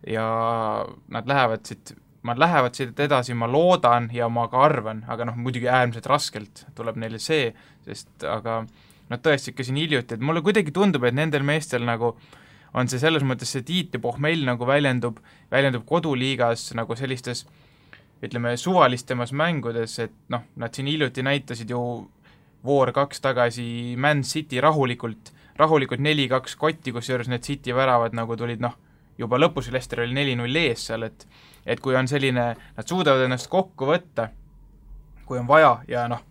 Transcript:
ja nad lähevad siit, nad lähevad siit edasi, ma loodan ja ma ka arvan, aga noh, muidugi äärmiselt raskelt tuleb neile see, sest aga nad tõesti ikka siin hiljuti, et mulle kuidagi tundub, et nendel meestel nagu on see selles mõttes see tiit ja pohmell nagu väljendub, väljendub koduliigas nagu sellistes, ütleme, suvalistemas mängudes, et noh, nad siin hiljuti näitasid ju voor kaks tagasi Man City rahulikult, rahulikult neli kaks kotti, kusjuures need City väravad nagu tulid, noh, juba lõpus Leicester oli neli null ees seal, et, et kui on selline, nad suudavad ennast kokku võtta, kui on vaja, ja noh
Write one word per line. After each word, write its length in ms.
ja 160
nad 160
lähevad 360
siit, 280
nad 160
lähevad 360
siit 280
edasi, 320
ma 120
loodan 640
ja 160
ma 200
ka 160
arvan, 440
aga 200
noh, 80
muidugi 320
äärmiselt 400
raskelt 560
tuleb 240
neile 200
see, 300
sest 440
aga 340
nad 100
tõesti 320
ikka 140
siin 100
hiljuti, 400
et 80
mulle 200
kuidagi 280
tundub, 320
et 120
nendel 280
meestel 400
nagu 300
on 160
see 80
selles 240
mõttes 300
see 100
tiit 300
ja 100
pohmell 440
nagu 200
väljendub, 540
väljendub 360
koduliigas 880
nagu 220
sellistes, 480
ütleme, 320
suvalistemas 760
mängudes, 680
et 120
noh, 100
nad 160
siin 140
hiljuti 360
näitasid 460
ju 80
voor 300
kaks 260
tagasi 800
Man 220
City 400
rahulikult, 680
rahulikult 480
neli 280
kaks 280
kotti, 360
kusjuures 360
need 140
City 300
väravad 420
nagu 180
tulid, 280
noh, 100
juba 200
lõpus 320
Leicester 320
oli 140
neli 180
null 240
ees 300
seal, 180
et, 200
et 160
kui 160
on 160
selline, 360
nad 160
suudavad 360
ennast 240
kokku 360
võtta, 420
kui 120
on 80
vaja, 300
ja 240
noh 200